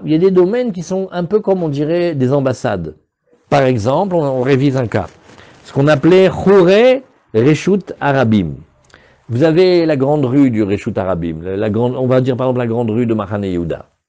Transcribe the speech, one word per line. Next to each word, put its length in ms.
il 80
y 20
a 20
des 140
domaines 400
qui 100
sont 300
un 140
peu 160
comme, 200
on 60
dirait, 480
des 160
ambassades. 640
Par 140
exemple, 520
on, 80
on 180
révise 360
un 100
cas. 200
Ce 80
qu'on 140
appelait 420
Choré 720
Reshut 640
Harabim. 520
Vous 160
avez 420
la 120
grande 260
rue 260
du 140
Reshut 340
Harabim, 460
la, 140
la 120
grande, 280
on 100
va 140
dire 160
par 100
exemple 120
la 80
grande 240
rue 140
de 80
Mahane 300
Yehuda. 440